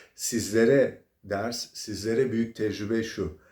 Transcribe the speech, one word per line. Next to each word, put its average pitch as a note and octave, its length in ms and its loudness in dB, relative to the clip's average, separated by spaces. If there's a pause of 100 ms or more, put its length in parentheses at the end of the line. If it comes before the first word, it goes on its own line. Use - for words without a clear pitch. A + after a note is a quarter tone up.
(160)
sizlere A#2 880 2 (200)
ders, G#2 500 -6
sizlere A2+ 580 -2
büyük A2+ 240 -2
tecrübe G#2+ 480 -2
şu. F2+ 340 -6 (140)